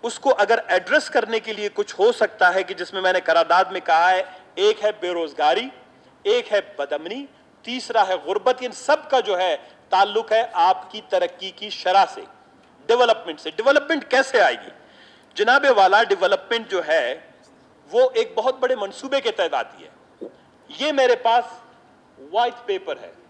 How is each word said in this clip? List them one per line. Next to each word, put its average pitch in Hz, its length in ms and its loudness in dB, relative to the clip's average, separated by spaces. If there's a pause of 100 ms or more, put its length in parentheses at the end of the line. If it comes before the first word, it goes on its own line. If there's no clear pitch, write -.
उसको 233 260 -4
अगर 214 400 2
एड्रेस 185 400 0
करने 226 300 0
के 220 140 -10
लिए 208 160 -6
कुछ 208 240 -6
हो 214 180 2
सकता 202 380 2
है 190 140 0
कि 185 100 -8
जिसमें 185 280 -8
मैंने 185 200 2
करारदाद 170 500 2
में 208 100 -8
कहा 170 280 2
है, 185 260 -2 (220)
एक 214 220 0
है 214 120 0
बेरोज़गारी, 170 800 -2 (560)
एक 233 220 0
है 208 120 0 (200)
बदअमनी, 160 480 -8 (380)
तीसरा 233 380 -2
है 185 220 0
गुर्बत। 247 380 -2
इन 247 80 -6
सब - 380 -2
का 262 100 2
जो 196 160 -2
है 180 200 0 (360)
ताल्लुक 202 420 0
है 226 220 0
आपकी 185 460 0 (100)
तरक्की 185 400 -4
की 208 180 -14
शरह 190 360 2
से, - 160 -14 (680)
development 233 500 2
से। 156 120 -10
Development 285 580 0
कैसे 262 300 2
आएगी? 135 320 0 (640)
जनाब 254 300 2
वाला, 208 380 6
development 196 680 -2
जो 180 120 -2
है, 143 520 -2 (580)
वो 247 260 4
एक 233 180 -2
बहुत 254 240 -2
बड़े 254 160 0
मंसूबे 233 460 -6
के 233 100 -4
तहत 165 220 -2
आती 113 300 -6
है। - 460 -20 (400)
ये 285 220 -6
मेरे 254 240 4
पास 233 440 -2 (580)
व्हाइट 208 360 -2 (140)
paper 175 300 -6
है। 90 140 -18 (180)